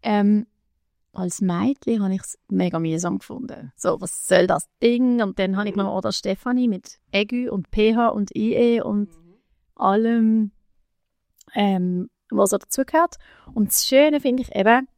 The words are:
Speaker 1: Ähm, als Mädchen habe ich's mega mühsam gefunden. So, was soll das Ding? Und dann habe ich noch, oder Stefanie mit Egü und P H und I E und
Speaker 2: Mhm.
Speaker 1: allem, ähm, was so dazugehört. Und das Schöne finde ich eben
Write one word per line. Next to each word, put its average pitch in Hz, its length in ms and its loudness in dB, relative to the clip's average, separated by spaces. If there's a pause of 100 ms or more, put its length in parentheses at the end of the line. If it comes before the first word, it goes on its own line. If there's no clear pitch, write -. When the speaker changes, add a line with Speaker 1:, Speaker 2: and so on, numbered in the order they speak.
Speaker 1:
Ähm, 208 460 2 (640)
als 180 280 -6
Mädchen 208 600 -2
habe 190 120 -2
ich's - 320 -10
mega 180 320 -2
mühsam 170 400 -4
gefunden. - 560 -14
So, - 260 -2
was - 260 -10
soll 185 200 4
das 175 200 -2 (140)
Ding? 240 400 2
Und 190 160 -4
dann 190 180 -2
habe 208 140 -4
ich - 60 -8
noch, 196 200 -4
oder 190 160 -4
Stefanie 247 560 -2
mit - 320 -6 (120)
Egü 240 380 -2
und 190 200 -6
P 220 260 2
H 233 140 2
und - 260 -2
I 220 200 0
E 233 260 2
und 202 340 -2
Speaker 2:
Mhm. - 180 -20 (420)
Speaker 1:
allem, 220 760 2 (1040)
ähm, 185 540 -2 (200)
was 202 220 2
so 202 60 -2
dazugehört. 320 580 -2 (380)
Und 208 160 0
das - 180 -2
Schöne 294 320 4
finde 254 240 -2
ich - 120 -12
eben 226 320 4 (100)